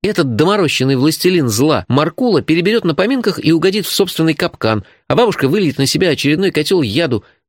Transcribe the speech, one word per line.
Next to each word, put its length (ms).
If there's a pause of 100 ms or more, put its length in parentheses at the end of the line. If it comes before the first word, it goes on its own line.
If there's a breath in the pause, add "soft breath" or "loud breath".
Этот 340
доморощенный 580
властелин 540
зла 400
Маркула 520
переберет 440
на 100
поминках 500
и 60
угодит 360
в 60
собственный 420
капкан, 500 (240 soft breath)
а 80
бабушка 320
выльет 300
на 80
себя 240
очередной 420
котел 300
яду. 420 (240 soft breath)